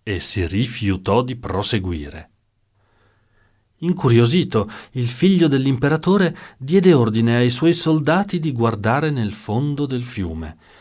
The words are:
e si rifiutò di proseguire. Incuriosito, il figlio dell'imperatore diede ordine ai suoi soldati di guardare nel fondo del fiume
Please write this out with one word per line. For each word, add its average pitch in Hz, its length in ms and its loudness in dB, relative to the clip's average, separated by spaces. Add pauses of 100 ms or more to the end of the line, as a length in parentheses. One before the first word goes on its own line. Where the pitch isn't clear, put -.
e 95 160 -6
si 90 260 -2
rifiutò 98 760 -2
di 127 160 -6
proseguire. 87 920 -6 (1500)
Incuriosito, 135 920 2 (240)
il 123 140 -2
figlio 175 400 4
dell'imperatore 147 880 0 (220)
diede 175 340 4
ordine 117 460 4
ai 123 140 2
suoi 165 220 2
soldati 165 680 0
di 156 120 -4
guardare 117 600 0
nel 113 200 -2
fondo 143 540 -4
del 127 180 -6
fiume 80 540 -8 (240)